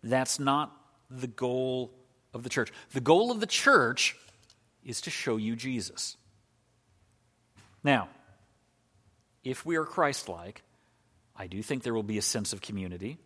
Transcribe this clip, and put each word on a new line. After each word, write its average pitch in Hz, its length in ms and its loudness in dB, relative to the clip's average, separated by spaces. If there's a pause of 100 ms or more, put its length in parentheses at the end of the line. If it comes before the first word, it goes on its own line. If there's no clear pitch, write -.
That's 127 380 0
not 143 320 2 (380)
the 127 180 -8
goal 127 640 -2 (400)
of 120 100 -10
the 127 60 -6
church. 120 220 0 (220)
The 131 80 -2
goal 180 300 6
of 214 100 -2
the 226 40 0
church 240 680 4 (720)
is 120 160 -6
to - 80 -8
show 123 260 -2
you 113 220 -2
Jesus. 120 580 -6 (1700)
Now, 127 240 4 (1400)
if 127 220 -6
we 165 100 0
are 160 80 0
Christ-like, 101 800 -2 (720)
I 92 120 -10
do 92 140 -8
think 131 220 -4
there 120 100 0
will 110 100 0
be 107 140 -2
a 101 40 0
sense 107 320 -2
of 98 80 -10
community. 95 640 -8